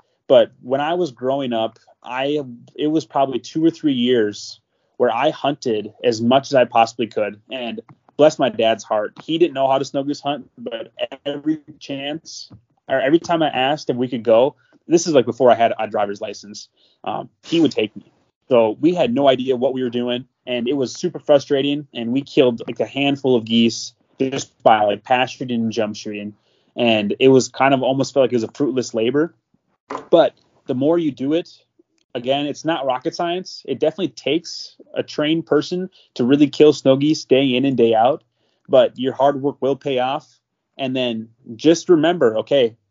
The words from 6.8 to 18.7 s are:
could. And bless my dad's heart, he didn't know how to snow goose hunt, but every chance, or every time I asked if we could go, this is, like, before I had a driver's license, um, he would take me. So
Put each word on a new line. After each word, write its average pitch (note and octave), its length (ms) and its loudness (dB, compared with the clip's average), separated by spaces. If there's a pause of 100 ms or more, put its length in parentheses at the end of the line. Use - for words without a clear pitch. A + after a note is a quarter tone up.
could. G#2 320 -6 (100)
And A#2+ 300 -10 (380)
bless D3+ 220 4
my C3 100 0
dad's A2+ 340 0
heart, G#2+ 300 -4 (100)
he D#3+ 140 -4
didn't D#3+ 160 2
know C3+ 160 -2
how C3+ 80 2
to C3+ 80 -4
snow C#3 180 -6
goose C#3+ 160 -6
hunt, C#3+ 380 -8
but A#2 340 -12 (340)
every D3 360 -4 (180)
chance, C#3+ 720 -12 (380)
or C3+ 100 0
every C#3+ 200 4
time E3+ 220 -2
I D3+ 60 2
asked C3+ 420 -2
if C3 60 -2
we B2 140 -2
could A#2 140 -6
go, A#2 340 4 (280)
this - 220 2
is, D#3 60 0
like, A#2 120 4
before A#2+ 240 2
I A2+ 60 6
had A2+ 240 2
a A2 80 -4
driver's G#2 320 -6
license, G#2 480 -14 (380)
um, - 240 -8 (160)
he E3 160 0
would C3+ 100 4
take A2 240 -4
me. - 160 -20 (380)
So A2+ 220 2 (100)